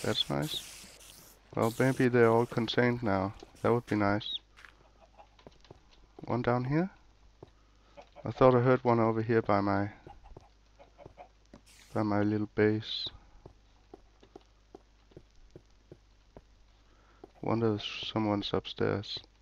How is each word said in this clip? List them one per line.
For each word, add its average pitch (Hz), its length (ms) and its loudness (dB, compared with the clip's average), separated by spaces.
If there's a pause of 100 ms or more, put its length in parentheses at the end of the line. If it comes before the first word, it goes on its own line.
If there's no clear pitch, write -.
that's - 280 -4
nice. 147 320 -4 (960)
Well, 113 220 0
maybe 131 300 2
they're 120 240 6
all 117 140 4
contained 120 580 0
now. 98 300 0 (300)
That 113 100 4
would 120 120 -2
be 107 120 -2
nice. 104 420 0 (1800)
One 120 180 -4
down 120 240 0
here? 156 240 0 (1300)
I 110 80 -6
thought 127 240 6
I 120 60 6
heard 127 240 4
one 117 160 4
over 113 200 0
here 113 200 2
by 101 180 2
my, 101 300 0 (2000)
by 107 100 -2
my 104 180 0
little 104 340 -2
base. 107 520 0 (4000)
Wonder 113 340 0
if 101 80 -6 (280)
someone's 104 420 -2
upstairs. 104 640 -4 (220)